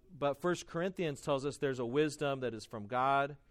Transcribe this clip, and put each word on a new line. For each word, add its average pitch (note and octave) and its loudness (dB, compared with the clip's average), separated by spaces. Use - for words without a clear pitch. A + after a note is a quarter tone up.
but C#3 -2
First F3 0
Corinthians E3 -2
tells C#3 0
us C#3+ -4
there's C3+ 0
a B2 -2
wisdom C#3+ 0
that A#2+ -2
is G#2+ -10
from G#2 -8
God, C#3 2